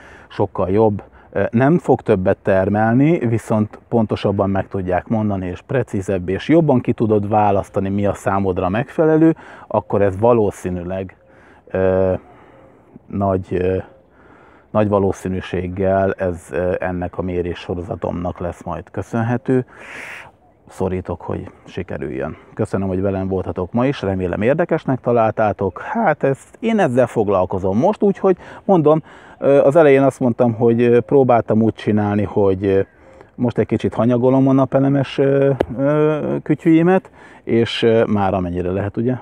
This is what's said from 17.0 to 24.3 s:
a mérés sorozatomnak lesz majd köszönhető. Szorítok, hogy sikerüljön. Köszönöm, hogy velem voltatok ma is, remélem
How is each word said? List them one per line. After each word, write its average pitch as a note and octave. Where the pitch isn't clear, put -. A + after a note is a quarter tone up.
a -
mérés F2
sorozatomnak F2
lesz F2
majd E2
köszönhető. A#2+
Szorítok, F#2
hogy F#2
sikerüljön. C#2+
Köszönöm, G2
hogy F#2
velem F#2+
voltatok F#2
ma A#2+
is, C#3
remélem F#2